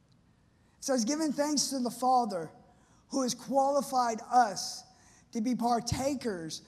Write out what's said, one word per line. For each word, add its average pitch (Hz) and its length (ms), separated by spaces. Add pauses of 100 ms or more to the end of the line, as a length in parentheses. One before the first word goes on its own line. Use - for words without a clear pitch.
(800)
It - 60
says, 262 180
"Giving 302 300
thanks 294 340
to 269 120
the 240 120
Father 233 580 (600)
who 262 140
has 240 100
qualified 262 880 (100)
us 226 520 (500)
to 233 80
be 247 120
partakers 233 1160